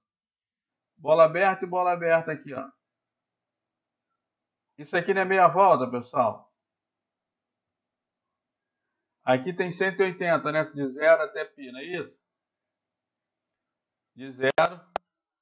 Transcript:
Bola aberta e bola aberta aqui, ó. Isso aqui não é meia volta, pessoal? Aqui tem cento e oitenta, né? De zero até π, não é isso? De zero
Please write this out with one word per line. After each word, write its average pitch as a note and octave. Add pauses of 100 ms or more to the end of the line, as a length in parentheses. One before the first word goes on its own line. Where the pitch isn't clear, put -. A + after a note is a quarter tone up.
(960)
Bola D#3+
aberta F#3
e -
bola F3+
aberta E3
aqui, D3
ó. - (2000)
Isso D3+
aqui F3
não F#3+
é F#3
meia F#3
volta, D3
pessoal? A#2+ (2750)
Aqui C3
tem F3+
cento F#3+
e F#3+
oitenta, F3
né? D3+
De C#3+
zero D#3
até D3+
π, C3+
não C3
é D3
isso? E3+ (1900)
De C3+
zero D#3+ (600)